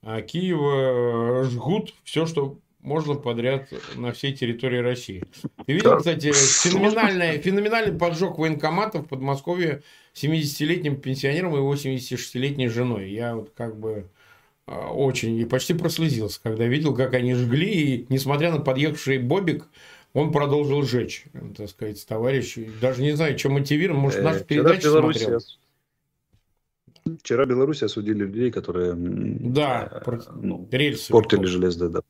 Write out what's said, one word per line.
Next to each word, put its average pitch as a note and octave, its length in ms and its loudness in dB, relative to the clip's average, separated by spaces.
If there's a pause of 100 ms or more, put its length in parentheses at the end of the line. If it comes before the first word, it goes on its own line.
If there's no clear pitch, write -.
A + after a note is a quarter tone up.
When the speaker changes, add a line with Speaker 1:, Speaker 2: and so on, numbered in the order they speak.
Speaker 1:
А A2 200 -6
Киева, C3 1200 0
э, - 80 2
жгут D3+ 420 -2 (120)
всё, D#3+ 220 -2
что C#3+ 320 -4 (220)
можно D3 340 -2
подряд B2 540 -2 (280)
на A#2+ 160 -6
всей C3+ 200 -4
территории B2 460 -2
России. A#2+ 460 -4 (420)
Ты C3 60 0
видел, F#3+ 180 6
Speaker 2:
Да. - 80 8
Speaker 1:
кстати, E3 340 0
Speaker 2:
Сложно. C#3+ 480 4 (100)
Speaker 1:
феноменальный, F#3 520 2
феноменальный G3+ 560 0
поджог E3+ 400 0
военкомата D#3+ 640 0
в D3 80 -10
Подмосковье C#3 760 -2 (300)
семидесятилетним D3+ 880 0
пенсионером C#3+ 540 -2
и C#3+ 40 2
его C#3 160 2
семидесятишестилетней C3 920 -4
женой? A2+ 420 -2
Я A#2 240 -6
вот G#2+ 220 -10
как A2+ 220 -8
бы, G#2+ 300 -8 (580)
а, - 260 -10
очень C3 460 0
и A#2 60 0
почти C3 300 0
прослезился, D#3+ 680 -2
когда A2+ 240 0
видел, C#3 280 2
как B2 200 0
они B2 200 2
жгли, B2 340 2
и, C#3+ 420 0
несмотря C#3+ 420 0
на D3+ 80 0
подъехавший C#3 580 0
бобик, D3 480 0 (480)
он D3+ 160 2
продолжил D3 520 2
жечь, A#2+ 420 -2 (320)
так G#2 120 -12
сказать, G#2+ 380 -12
товарищ. A#2+ 500 -2 (240)
Даже B2+ 220 0
не D3 140 2
знаю, D3 200 2
чем C3+ 160 0
мотивирован, D3 480 2
может, C3+ 200 2
Speaker 2:
Э, - 20 2
Speaker 1:
нашу D#3+ 220 2
Speaker 2:
вчера - 40 -20
Speaker 1:
передачу D3+ 400 4
Speaker 2:
Беларусь D#3 280 6
Speaker 1:
смотрел. A2+ 200 0
Speaker 2:
ос-, - 220 -8 (1600)
вчера B2+ 240 2
Беларусь C3+ 380 2
осудили G#2+ 420 -2
людей, A2 260 0
которые, F2+ 420 -2
м, F#2+ 600 -4
Speaker 1:
Да, C3+ 380 0
Speaker 2:
э, - 140 -14
Speaker 1:
про-, A#2 180 -6 (180)
Speaker 2:
ну, G2 300 -6
Speaker 1:
рельсы C3 420 0
Speaker 2:
портили G#2 280 6
Speaker 1:
вот. F#2+ 80 0
Speaker 2:
железные F2+ 420 0
дороги. - 200 -4